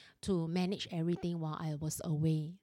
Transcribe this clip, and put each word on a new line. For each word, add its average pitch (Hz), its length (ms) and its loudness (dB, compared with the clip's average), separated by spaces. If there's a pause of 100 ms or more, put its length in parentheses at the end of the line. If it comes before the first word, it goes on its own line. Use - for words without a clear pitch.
(240)
to 165 260 0
manage 180 420 0
everything 170 480 0
while 156 180 -2
I 156 220 -2
was 156 240 -4
away. 156 600 2